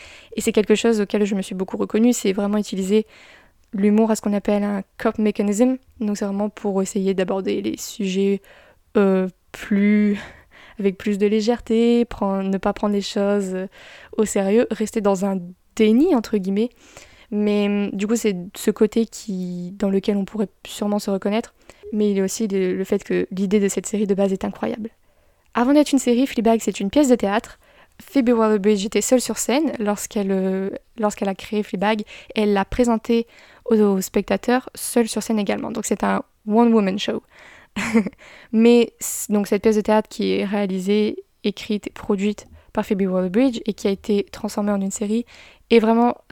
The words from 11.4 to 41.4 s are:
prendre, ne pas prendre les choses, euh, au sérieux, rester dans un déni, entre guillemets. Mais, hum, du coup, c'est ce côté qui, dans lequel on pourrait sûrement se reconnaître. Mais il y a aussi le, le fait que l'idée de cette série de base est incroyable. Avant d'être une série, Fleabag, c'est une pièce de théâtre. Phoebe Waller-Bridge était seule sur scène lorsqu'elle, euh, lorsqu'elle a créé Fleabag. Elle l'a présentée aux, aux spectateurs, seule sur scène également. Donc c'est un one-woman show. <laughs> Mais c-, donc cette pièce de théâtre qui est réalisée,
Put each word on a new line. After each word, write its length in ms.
prendre, 440
ne 100
pas 140
prendre 220
les 80
choses, 520
euh, 120
au 80
sérieux, 460
rester 300
dans 240
un 160
déni, 400
entre 240
guillemets. 320
Mais, 360
hum, 260
du 140
coup, 100
c'est 200
ce 140
côté 360
qui, 680
dans 180
lequel 260
on 80
pourrait 240
sûrement 320
se 120
reconnaître. 440
Mais 180
il 60
y 40
a 40
aussi 240
le, 260
le 100
fait 200
que 260
l'idée 300
de 80
cette 180
série 200
de 80
base 180
est 120
incroyable. 460
Avant 180
d'être 200
une 60
série, 280
Fleabag, 340
c'est 200
une 100
pièce 180
de 60
théâtre. 440
Phoebe 280
Waller-Bridge 540
était 160
seule 200
sur 180
scène 400
lorsqu'elle, 520
euh, 400
lorsqu'elle 300
a 60
créé 280
Fleabag. 400
Elle 180
l'a 120
présentée 640
aux, 120
aux 240
spectateurs, 760
seule 340
sur 140
scène 160
également. 320
Donc 160
c'est 180
un 180
one-woman 520
show. 240
<laughs> 60
Mais 480
c-, 320
donc 140
cette 160
pièce 140
de 40
théâtre 280
qui 240
est 120
réalisée, 800